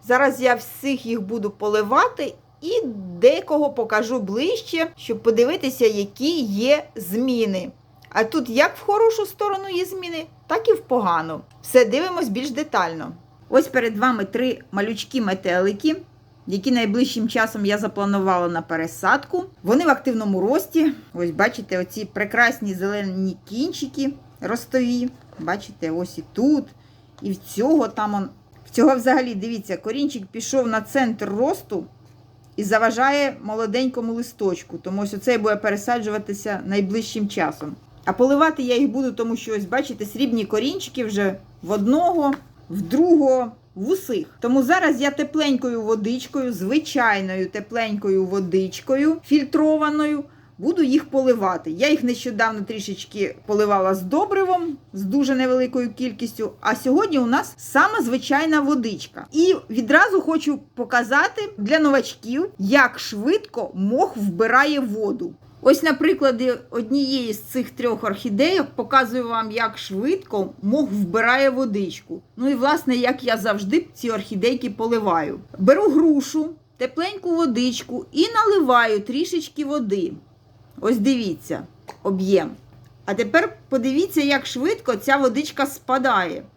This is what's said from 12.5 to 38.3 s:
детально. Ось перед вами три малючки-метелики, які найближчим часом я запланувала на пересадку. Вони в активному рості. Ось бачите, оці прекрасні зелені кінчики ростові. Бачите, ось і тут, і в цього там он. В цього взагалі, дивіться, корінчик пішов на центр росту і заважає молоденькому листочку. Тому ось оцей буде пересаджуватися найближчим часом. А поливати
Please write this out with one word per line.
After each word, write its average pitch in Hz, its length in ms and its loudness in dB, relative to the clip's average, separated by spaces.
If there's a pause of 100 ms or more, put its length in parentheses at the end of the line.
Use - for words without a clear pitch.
детально. 180 600 -4 (360)
Ось 269 200 4
перед 233 300 0
вами 226 260 2
три 240 340 -2 (140)
малючки-метелики, 202 1200 0 (500)
які 196 240 -2
найближчим 233 580 2
часом 220 380 0
я 208 120 2
запланувала 196 680 0
на 165 140 -4
пересадку. 190 840 -2 (180)
Вони 254 220 2
в 330 40 2
активному 220 520 0
рості. 311 520 2 (220)
Ось 170 160 -2
бачите, 202 480 -2
оці 180 260 -6
прекрасні 202 680 0
зелені 190 720 -4
кінчики 269 680 -4 (280)
ростові. 240 680 -2 (300)
Бачите, 170 520 -6
ось 175 280 -6
і 160 140 -12
тут, 277 320 2 (580)
і 196 100 -4
в 185 40 -4
цього 254 520 0
там 208 260 -4
он. 196 140 -4 (380)
В - 40 -20
цього 262 260 6
взагалі, 254 380 2
дивіться, 202 420 -6
корінчик 247 500 -4
пішов 233 420 -2
на 220 120 0
центр 220 480 -2
росту 208 580 -2 (720)
і 208 80 -4
заважає 240 800 2
молоденькому 226 680 -2
листочку. 202 680 -4
Тому 196 240 -6
ось 202 120 -4
оцей 233 240 0
буде 208 180 2
пересаджуватися 208 1080 -4
найближчим 202 640 -2
часом. 151 480 -4 (280)
А 190 80 0
поливати 285 500 4